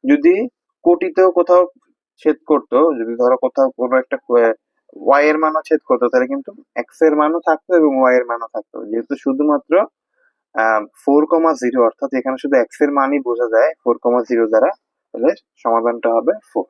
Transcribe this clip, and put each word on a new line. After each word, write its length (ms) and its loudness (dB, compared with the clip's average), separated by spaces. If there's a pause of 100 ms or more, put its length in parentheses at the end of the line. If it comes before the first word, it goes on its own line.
যদি 300 4 (500)
কোটিতেও 460 2
কোথাও 320 2 (580)
ছেদ 260 -2
করতো, 320 0 (200)
যদি 180 -6
ধরো 200 2
কোথাও 340 -2
কোনো 320 -4
একটা, 140 -8
আহ, 360 2 (540)
ওয়াই 220 4
এর 100 0
মানও 300 -2
ছেদ 200 0
করতো, 200 0
তাহলে 180 0
কিন্তু 240 -10 (240)
এক্স 280 -10
এর 140 4
মানও 320 -2
থাকতো 280 -2
এবং 240 4
ওয়াই 160 4
এর 80 0
মানও 300 -8
থাকতো। 220 -12 (140)
যেহেতু 240 -6 (100)
শুধুমাত্র, 480 -2 (800)
আহ, 280 0 (200)
ফোর 240 2
কমা 260 0
জিরো, 260 -4 (100)
অর্থাৎ 260 -6
এখানে 280 -4
শুধু 140 -2
এক্স 240 -2
এর 120 0
মানই 280 0
বোঝা 280 -4
যায় 220 2 (120)
ফোর 160 0
কমা 300 0
জিরো 240 0
দ্বারা, 180 2 (400)
তাহলে 200 -2 (260)
সমাধানটা 600 -2
হবে 160 0 (200)
ফোর। 180 -6